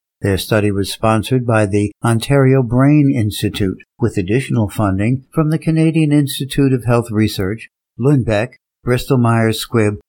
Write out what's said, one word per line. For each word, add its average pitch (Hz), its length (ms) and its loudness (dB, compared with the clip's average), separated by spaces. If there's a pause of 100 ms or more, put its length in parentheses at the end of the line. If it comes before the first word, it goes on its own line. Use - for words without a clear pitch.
(220)
Their 98 160 0
study 104 340 0
was 98 180 -2
sponsored 110 560 0
by 110 200 2
the 104 260 0 (100)
Ontario 131 640 2
Brain 139 500 2
Institute, 104 640 -2 (200)
with - 180 -2
additional 110 520 -2
funding 110 640 -2
from 151 160 0
the 156 100 -2
Canadian 160 540 0
Institute 139 580 0
of 117 140 -2
Health 117 260 0
Research, 104 560 -2 (320)
Lundbeck, 117 540 0 (320)
Bristol 123 320 0
Myers 113 500 0
Squibb, 104 300 0 (120)